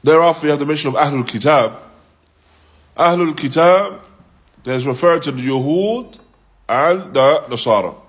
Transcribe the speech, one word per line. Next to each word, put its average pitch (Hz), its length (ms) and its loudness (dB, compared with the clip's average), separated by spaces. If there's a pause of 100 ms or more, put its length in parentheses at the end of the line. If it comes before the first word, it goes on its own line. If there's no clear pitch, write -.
Thereafter, 160 440 2
you 147 40 2
have 143 80 0
the 143 80 -4
mention 151 220 -4
of 127 60 -4
Ahlul 143 320 -2
Kitab. 123 520 0 (1160)
Ahlul 170 400 0
Kitab, 175 640 2 (640)
that 127 120 -6
is 127 120 -4
referred 170 380 2
to 147 80 -4
the 127 140 -6
Yahud 175 720 -2 (500)
and 165 460 0
the 139 340 2
Nasara 107 460 -2 (140)